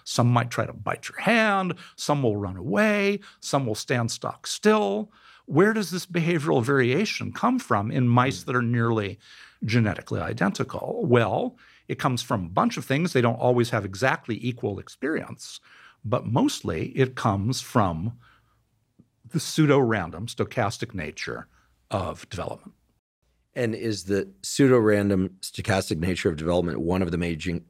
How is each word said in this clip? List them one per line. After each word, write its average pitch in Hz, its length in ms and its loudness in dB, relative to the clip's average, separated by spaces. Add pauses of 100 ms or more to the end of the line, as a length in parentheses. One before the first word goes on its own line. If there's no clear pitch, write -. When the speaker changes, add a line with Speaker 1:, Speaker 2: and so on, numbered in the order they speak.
Speaker 1:
Some - 240 2
might 120 240 2
try 113 140 -2
to - 80 -10
bite - 340 -6
your - 140 -12
hand, 196 540 2 (200)
some - 260 0
will 110 140 2
run 98 220 -4
away, 202 640 2 (180)
some 139 260 0
will 107 80 0
stand 120 380 -2
stock - 340 -8
still. 214 640 0 (340)
Where 185 280 4
does 196 180 -2
this 180 140 -6
behavioral 160 560 0
variation 127 680 0
come 247 260 0
from 110 320 0
in 135 180 2
mice 123 360 4
that 131 120 -2
are 123 60 2
nearly 117 560 0 (460)
genetically 107 560 0
identical? - 880 -4
Well, 120 520 2 (300)
it - 100 -6
comes 127 240 0
from 95 240 -2
a 80 40 -8
bunch 220 260 0
of 131 100 -8
things. 170 280 0
They 131 80 4
don't 117 140 4
always 123 340 2
have 104 160 -2
exactly 110 560 -2
equal 120 360 -6
experience, - 840 -8 (420)
but 113 220 -2
mostly 110 640 -2
it - 260 0
comes 104 460 -2
from 95 580 -2 (1120)
the 170 100 -2
pseudo-random 113 880 2
stochastic - 640 -4
nature 76 540 -8 (420)
of 87 400 -6
development. - 440 -10 (800)
Speaker 2:
And 117 180 -2
is 104 300 -4
the 98 260 0 (140)
pseudo-random 104 1000 4
stochastic 95 560 -2
nature 90 320 0
of 80 60 -2
development 85 460 0
one 90 200 0
of 87 80 0
the 85 80 -2
major, 85 420 -4 (100)